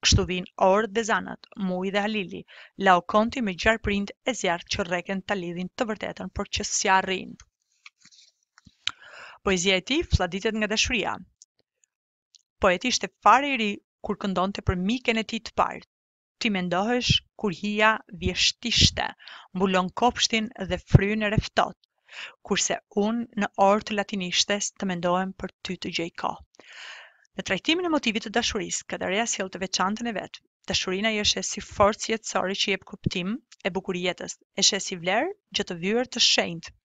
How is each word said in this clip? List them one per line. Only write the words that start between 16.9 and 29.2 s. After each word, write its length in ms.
kur 160
hija 380
vjeshtishte, 840
mbulon 360
kopshtin 600
dhe 80
fryn 340
e 80
reftot, 440
kurse 320
unë 360
në 160
orë 280
të 120
latinishtes 760
të 180
mendohem 420
për 300
ty 140
të 200
gjej 140
kohë." 240
Në 60
trajtimin 440
e 60
motivit 320
të 120
dashurisë, 500
Kadareja 400